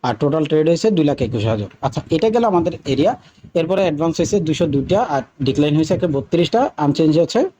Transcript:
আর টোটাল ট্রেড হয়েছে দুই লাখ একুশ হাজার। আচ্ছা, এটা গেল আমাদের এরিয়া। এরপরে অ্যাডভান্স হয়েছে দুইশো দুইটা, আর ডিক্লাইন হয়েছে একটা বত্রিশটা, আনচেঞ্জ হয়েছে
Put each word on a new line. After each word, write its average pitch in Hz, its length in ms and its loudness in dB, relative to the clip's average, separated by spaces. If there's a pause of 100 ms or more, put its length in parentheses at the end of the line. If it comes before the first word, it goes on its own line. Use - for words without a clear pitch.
আর 120 120 -2
টোটাল 151 300 0
ট্রেড 156 220 2
হয়েছে 170 240 2
দুই 165 140 2
লাখ 143 160 0
একুশ 110 240 -2
হাজার। 107 220 -2 (140)
আচ্ছা, - 280 -4
এটা 170 200 2
গেল 233 140 2
আমাদের 175 280 0 (140)
এরিয়া। 147 300 0 (380)
এরপরে 175 280 0
অ্যাডভান্স 160 360 -2
হয়েছে 190 220 0
দুইশো 160 280 0
দুইটা, 139 340 0
আর 143 200 -2 (220)
ডিক্লাইন 147 320 2
হয়েছে 156 180 2
একটা 175 140 -2
বত্রিশটা, 165 720 0
আনচেঞ্জ 151 400 2
হয়েছে 220 320 0 (100)